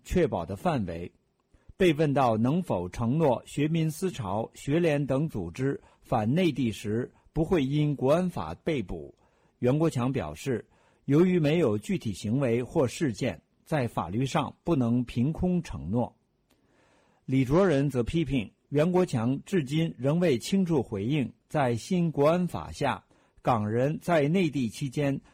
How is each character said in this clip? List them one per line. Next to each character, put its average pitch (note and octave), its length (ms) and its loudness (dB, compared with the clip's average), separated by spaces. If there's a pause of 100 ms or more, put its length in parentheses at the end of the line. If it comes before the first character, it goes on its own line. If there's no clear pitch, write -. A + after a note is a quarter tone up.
确 E3+ 240 2
保 F#2 180 -4
的 F#2+ 80 -6
范 B2+ 320 -2
围。 F2 240 -8 (640)
被 F3+ 180 4
问 D3 200 2
到 B2+ 220 4
能 C3 260 2
否 F2+ 260 -4
承 A#2+ 300 -2
诺 C#3 280 2
学 C#3+ 200 -2
民 D#3+ 240 0
思 F3+ 220 -4
潮、 G#2+ 420 -4
学 C#3+ 240 -2
联 D3 260 2
等 C3+ 240 -2
组 F2+ 220 -8
织 C3 320 -4 (200)
返 A2+ 300 0
内 E3+ 200 2
地 B2 180 0
时 A2 420 -4 (200)
不 D#3 120 0
会 D#3+ 200 2
因 D3 320 0
国 C3 160 2
安 F3+ 180 2
法 E2+ 320 -8
被 D#3 180 -2
捕， F2 320 -10 (460)
袁 B2 180 2
国 D#3+ 140 2
强 B2+ 220 -2
表 F2 200 -4
示， A2+ 320 -4 (420)
由 D3+ 200 4
于 F3+ 140 4
没 D3+ 180 2
有 A#2+ 180 2
具 E3+ 220 -4
体 A2 140 -6
行 G#2 260 -2
为 B2 240 0
或 C3+ 240 0
事 C3 260 -2
件， G2+ 300 -6 (240)
在 C3 220 -2
法 F#2+ 200 -6
律 A2+ 160 -2
上 C#3 380 -4
不 E3 140 0
能 A#2+ 280 2
凭 B2 280 -2
空 F3+ 280 0
承 E2+ 300 -8
诺。 A#2 260 -4 (1080)
李 C3+ 200 2
卓 D#3+ 220 4
人 C#3+ 240 2
则 B2+ 100 0
批 D#3 240 0
评 B2+ 240 -2 (200)
袁 D3+ 220 2
国 F3+ 140 4
强 B2 400 -2
至 F3 200 0
今 D#3+ 340 -2
仍 C#3+ 220 0
未 D#3 180 4
清 G3 260 0
楚 E3 160 2
回 G2+ 240 -4
应， C3+ 260 0 (180)
在 C3 260 0
新 E3+ 380 0
国 C#3+ 160 4
安 F3 180 2
法 D#2 240 -8
下， A2+ 320 -4 (400)
港 G#2+ 260 2
人 B2 320 0
在 D#3 280 2
内 F3 200 2
地 C3+ 200 -2
期 C#3 200 -6
间 C#3 320 -2 (140)